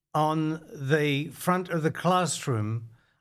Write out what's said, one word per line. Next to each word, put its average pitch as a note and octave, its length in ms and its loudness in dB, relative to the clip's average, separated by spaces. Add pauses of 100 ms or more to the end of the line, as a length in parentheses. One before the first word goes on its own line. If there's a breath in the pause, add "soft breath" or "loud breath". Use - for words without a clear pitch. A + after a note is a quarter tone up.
(120)
on D#3 480 0 (120)
the D3 560 0
front F3+ 420 -2
of E3 120 -2
the D#3+ 80 2
classroom C3 1000 0 (320 soft breath)